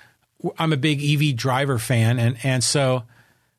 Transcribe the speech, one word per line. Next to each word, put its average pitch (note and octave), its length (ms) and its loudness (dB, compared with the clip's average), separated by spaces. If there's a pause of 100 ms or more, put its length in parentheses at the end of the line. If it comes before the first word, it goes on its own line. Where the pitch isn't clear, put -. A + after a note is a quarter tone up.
(380)
w-, - 200 -6
I'm D#3+ 140 0
a D3 60 0
big D3 240 0
E D3 140 0
V C#3+ 180 2
driver C3 440 0
fan. A#2 400 2
And, A#2 240 0
and B2+ 220 0
so, C3 380 0 (560)